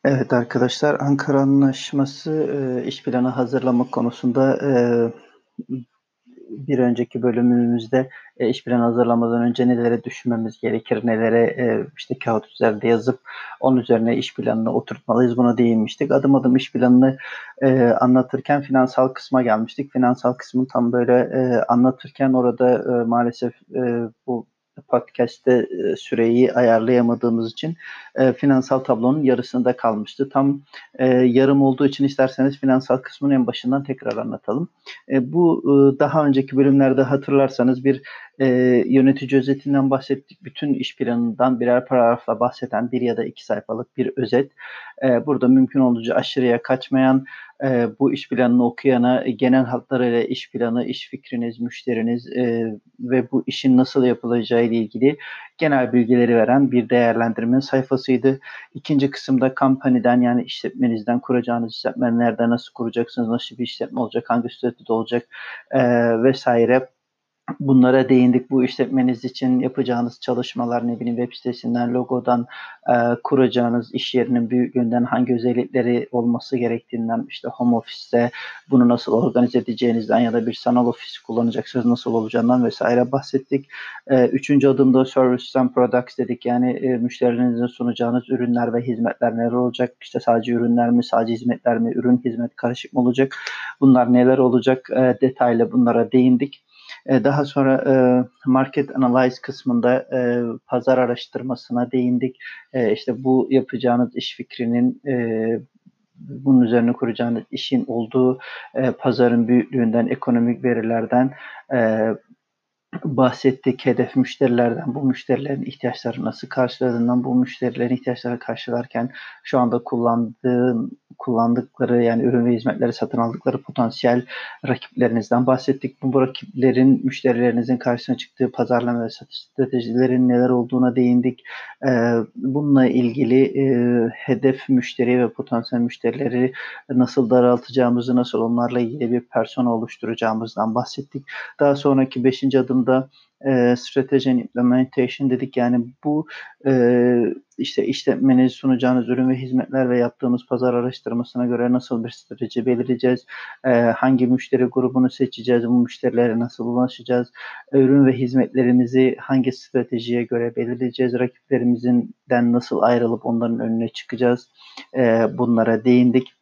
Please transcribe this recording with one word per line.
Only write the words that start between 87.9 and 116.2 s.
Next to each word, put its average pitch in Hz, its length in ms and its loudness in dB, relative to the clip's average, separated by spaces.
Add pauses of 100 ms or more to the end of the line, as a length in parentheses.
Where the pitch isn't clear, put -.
ürünler 120 440 -2
ve 120 60 0
hizmetler 117 560 -2
neler 117 160 -2
olacak? 123 480 -2
İşte - 200 -8
sadece 117 320 0
ürünler 120 380 0
mi, 120 140 2
sadece 117 280 -2
hizmetler 117 460 -2
mi, 113 160 -2
ürün 123 300 2
hizmet 117 320 -6
karışık - 360 -6
mı 127 80 -2
olacak? 123 360 0 (440)
Bunlar 127 320 6
neler 127 260 6
olacak? 127 520 2
E, 127 300 2
detaylı 120 520 0
bunlara 117 400 2
değindik. 127 500 2 (440)
E, 131 180 2
daha 143 200 2
sonra, 135 420 0
e, 135 80 4 (520)
market 135 500 0
analyze 127 460 2
kısmında, 123 720 -2
e, 123 300 -2 (240)
pazar 127 320 0
araştırmasına 123 920 -4
değindik. 123 440 -2 (360)
E, 117 200 0
işte 123 320 -6
bu 131 260 2
yapacağınız 123 640 -2
iş - 200 -10
fikrinin, 123 720 -4
e, 135 80 -4 (1040)
bunun 139 420 2
üzerine 120 320 2
kuracağınız 117 580 -4
işin 127 360 -4
olduğu, 127 520 0 (360)
e, 127 160 0
pazarın 120 580 2
büyüklüğünden, 117 580 2
ekonomik 117 580 -2
verilerden, 117 680 0 (400)
e, 110 380 0 (960)
bahsettik. 131 800 0
Hedef 123 300 0
müşterilerden, 123 800 0
bu 143 100 -6
müşterilerin 139 580 -2
ihtiyaçları - 600 -8